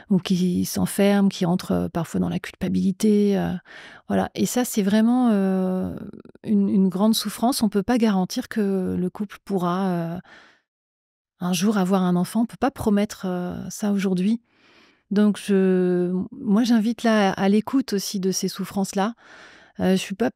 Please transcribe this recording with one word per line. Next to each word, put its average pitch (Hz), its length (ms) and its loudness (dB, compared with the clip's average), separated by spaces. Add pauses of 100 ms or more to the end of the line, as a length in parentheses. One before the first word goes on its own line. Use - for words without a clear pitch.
ou 185 100 4
qui 185 440 0
s'enferme, 196 640 2
qui 190 180 0
entre, 180 280 -2
euh, 175 160 -2
parfois 175 320 -4
dans 175 80 0
la 175 100 -4
culpabilité, 196 960 0
euh, 175 140 -2 (560)
voilà. 196 260 0
Et 208 120 0
ça, 247 180 0
c'est 214 200 -2
vraiment, 226 500 4
euh, 190 600 0 (520)
une, 202 240 2
une 196 180 4
grande 208 260 2
souffrance. - 480 -2
On 220 60 2
peut 202 160 0
pas 247 140 0
garantir 208 500 0
que 190 500 -2
le 180 120 -2
couple - 340 -10
pourra, 185 440 -2
euh, 175 320 -4 (1200)
un 180 100 -2
jour 196 260 2
avoir 185 260 2
un 180 120 2
enfant. 185 280 0
On - 20 2
peut - 120 -14
pas 269 140 0
promettre, 208 540 -2
euh, 180 440 -6
ça 202 220 -4
aujourd'hui. 196 500 0 (720)
Donc, 208 240 2
je, 180 760 2 (200)
moi, 214 320 2
j'invite 233 400 2
là 214 280 4
à 196 160 0
l'écoute 214 460 0
aussi 196 260 -4
de 185 120 0
ces 190 160 -4
souffrances-là. 196 680 -4 (680)
Euh, 185 120 2
je 190 60 4
suis 190 180 -6
pas, 226 200 -2